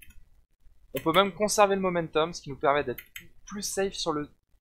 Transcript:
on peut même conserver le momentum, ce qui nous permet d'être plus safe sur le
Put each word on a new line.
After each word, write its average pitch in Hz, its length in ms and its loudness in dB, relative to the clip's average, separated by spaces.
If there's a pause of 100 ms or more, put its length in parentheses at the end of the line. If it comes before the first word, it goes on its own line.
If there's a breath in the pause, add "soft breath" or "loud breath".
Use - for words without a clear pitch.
(960)
on 165 60 -6
peut 160 100 0
même 190 220 4
conserver 202 420 4
le 196 60 -2
momentum, 170 520 0
ce - 80 -14
qui 147 80 -16
nous 135 60 -10
permet 143 300 2
d'être 120 180 -6 (420)
plus 196 180 -10
safe 196 320 -4
sur 165 180 -4
le 147 160 -6 (320)